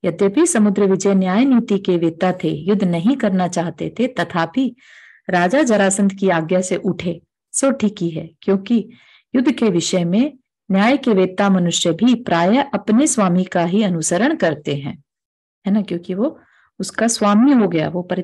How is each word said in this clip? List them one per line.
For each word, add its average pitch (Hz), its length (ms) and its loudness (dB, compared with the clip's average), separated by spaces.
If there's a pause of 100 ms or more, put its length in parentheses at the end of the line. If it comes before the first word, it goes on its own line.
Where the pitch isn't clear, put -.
यद्यपि 196 420 2
समुद्र 208 380 2
विजय 196 300 2
न्याय 190 300 2
नीति 226 340 2
के 196 180 0
वेत्ता 165 380 0
थे, 180 160 -4
युद्ध 180 340 -2
नहीं 175 320 0
करना 190 320 0
चाहते 165 500 -6
थे, 233 100 0
तथापि 175 680 -4 (560)
राजा 185 320 2
जरासंध 202 500 2
की 190 180 -2
आज्ञा 165 300 0
से 185 160 -4
उठे, 170 440 -6 (340)
सो 269 180 0
ठीक 208 280 -4
ही 170 100 -2
है, 160 180 -10 (140)
क्योंकि 202 360 0 (560)
युद्ध 269 180 2
के 226 160 0
विषय 175 360 0
में 226 280 0 (360)
न्याय 208 280 2
के 262 160 0
वेत्ता 190 380 0
मनुष्य 175 440 0
भी 233 280 2
प्रायः 190 520 0
अपने 220 320 2
स्वामी 185 400 0
का 175 180 0
ही 185 180 0
अनुसरण 180 540 0
करते 151 400 -4
हैं, 139 200 -10 (720)
है 196 60 0
ना, 208 100 0
क्योंकि 180 320 -8
वो 233 240 -4 (420)
उसका 220 280 -4
स्वामी 220 440 4
हो 220 160 4
गया, 160 200 -2
वो 175 200 -8 (160)